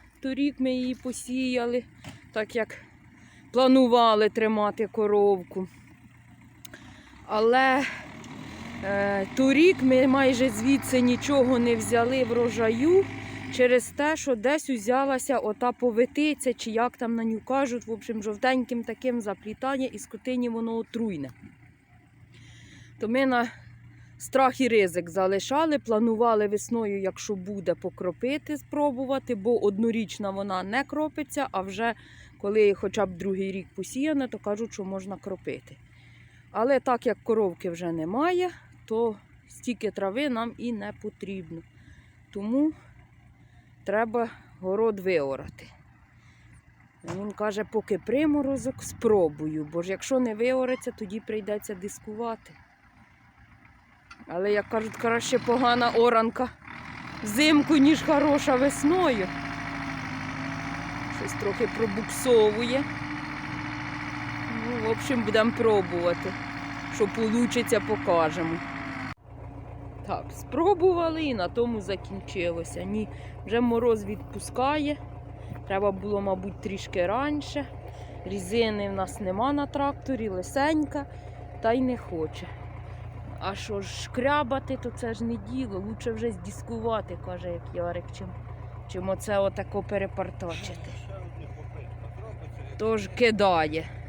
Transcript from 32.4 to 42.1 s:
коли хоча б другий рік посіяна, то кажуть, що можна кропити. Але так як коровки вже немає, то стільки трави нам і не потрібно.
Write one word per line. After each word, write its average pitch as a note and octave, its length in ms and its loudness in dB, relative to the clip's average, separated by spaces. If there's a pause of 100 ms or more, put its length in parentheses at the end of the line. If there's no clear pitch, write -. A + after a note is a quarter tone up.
коли G#3 340 4
хоча G3 320 -2
б F#3 100 -6
другий F#3+ 360 -4
рік F#3 140 -8 (100)
посіяна, C4+ 520 -2
то G#3+ 100 -10
кажуть, G#3 340 -4
що G3+ 120 -8
можна F#3+ 320 -8
кропити. D#3 600 -10 (720)
Але B3 300 2
так B3 260 0
як G#3+ 160 0
коровки G3+ 480 0
вже E3+ 220 -4
немає, D4 580 0 (340)
то A3+ 320 -2 (320)
стільки G#3+ 420 -6
трави G3+ 380 -2
нам A#3 300 -2
і A#3+ 140 -4
не G#3 200 -8 (100)
потрібно. F3+ 600 -10 (720)